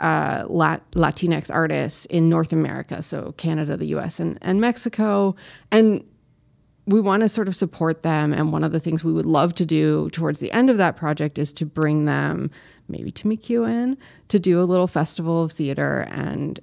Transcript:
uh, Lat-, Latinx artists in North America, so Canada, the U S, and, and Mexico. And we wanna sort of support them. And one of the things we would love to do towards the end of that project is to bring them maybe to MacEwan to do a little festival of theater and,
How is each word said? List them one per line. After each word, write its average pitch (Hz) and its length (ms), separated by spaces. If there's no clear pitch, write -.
uh, 156 480
Lat-, 160 440
Latinx 165 600
artists 151 520
in 165 240
North 160 240
America, - 480
so - 340
Canada, 156 400
the 156 120
U 151 120
S, 165 200
and, 165 200
and 190 180
Mexico. 214 800
And 214 320
we 202 140
wanna 202 280
sort 214 180
of 185 80
support 160 480
them. 151 300
And 156 200
one 156 120
of 160 80
the 165 80
things 160 240
we 160 80
would 160 140
love 160 300
to 175 100
do 156 440
towards 151 300
the - 100
end 254 200
of 233 80
that 180 180
project 151 420
is 143 140
to - 140
bring 151 400
them 143 440
maybe - 240
to - 160
MacEwan 233 680
to 202 140
do 175 200
a 180 40
little 180 240
festival 165 560
of 160 80
theater 139 580
and, 143 520